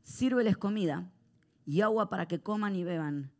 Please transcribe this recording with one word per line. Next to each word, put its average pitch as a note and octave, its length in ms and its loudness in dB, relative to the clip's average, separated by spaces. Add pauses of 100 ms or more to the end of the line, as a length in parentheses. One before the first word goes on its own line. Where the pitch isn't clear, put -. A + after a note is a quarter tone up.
sírveles A#3+ 540 2
comida F#3 540 -2 (560)
y D3+ 160 2
agua G#3+ 260 2
para F3+ 180 -2
que E3 140 -4
coman G#3 340 -2
y F3 100 -2
beban D3 560 -4